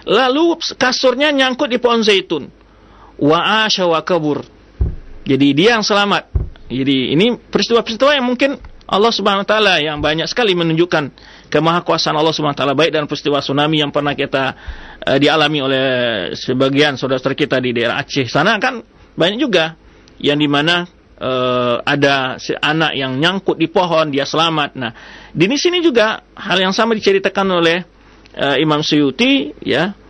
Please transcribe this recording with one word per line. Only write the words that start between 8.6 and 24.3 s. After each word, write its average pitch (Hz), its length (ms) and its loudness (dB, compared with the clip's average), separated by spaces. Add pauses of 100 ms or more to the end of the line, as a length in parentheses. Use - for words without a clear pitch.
Allah 208 240 2
Subhanahu 202 320 -2
wa 190 60 -6
taala 208 320 2
yang 147 240 -4
banyak 160 240 -2
sekali 226 240 0
menunjukkan 165 580 0 (380)
kemahakuasaan 165 640 0
Allah 156 240 0
Subhanahu 147 180 -2
wa - 60 -8
taala, 135 160 0
baik 156 160 2
dalam 147 160 -2
peristiwa 147 320 -2
tsunami 147 400 0
yang 143 80 -2
pernah 147 240 -2
kita, 135 400 -2 (480)
eh, - 180 0
dialami 147 460 2
oleh 135 200 0 (520)
sebagian 135 640 0
saudara-saudara 135 340 -2
kita 131 240 0
di 123 140 -2
daerah 117 260 0
Aceh 139 300 -4
sana, 196 320 0
kan 233 240 -4 (320)
banyak 190 240 0
juga 165 400 0 (400)
yang 143 160 0
dimana, 151 500 0 (300)
eh, 123 680 -2
ada 139 540 0
si - 160 -8
anak 151 480 0
yang 131 160 -4
nyangkut 170 400 -2
di 165 100 0
pohon, 165 460 0
dia 135 160 -2
selamat. 156 480 -2